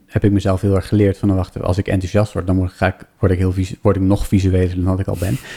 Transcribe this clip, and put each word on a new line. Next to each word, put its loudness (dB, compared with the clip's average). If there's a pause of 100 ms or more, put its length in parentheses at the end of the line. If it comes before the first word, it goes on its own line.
heb -2
ik 4
mezelf 0
heel 2
erg -2
geleerd 2
van, -2
"Nou, 2
wacht, -6
als 0
ik -2
enthousiast 0
word, -4
dan 0
word, 0
ga -2
ik, -2 (240)
word 2
ik 2
heel 0
visu-, -4
word 2
ik 0
nog 2
visueler 2
dan -2
dat 0
ik -4
al -4
ben. -4
En -2 (200)